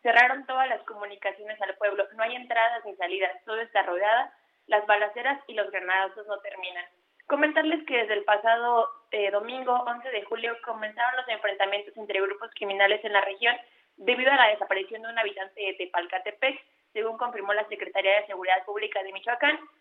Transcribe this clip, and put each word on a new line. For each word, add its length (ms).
Cerraron 460
todas 220
las 140
comunicaciones 760
al 140
pueblo, 300
no 80
hay 120
entradas 500
ni 100
salidas, 360
todo 140
está 240
rodeada, 480
las 200
balaceras 600
y 80
los 160
granadazos 560
no 120
terminan. 460
Comentarles 580
que 120
desde 160
el 100
pasado, 640
eh, 200
domingo 420
once 180
de 140
julio 400
comenzaron 540
los 100
enfrentamientos 720
entre 240
grupos 340
criminales 480
en 80
la 100
región 340
debido 340
a 60
la 100
desaparición 540
de 80
un 100
habitante 400
de 140
Tepalcatepec, 840
según 240
confirmó 360
la 140
Secretaría 540
de 60
Seguridad 380
Pública 380
de 80
Michoacán 480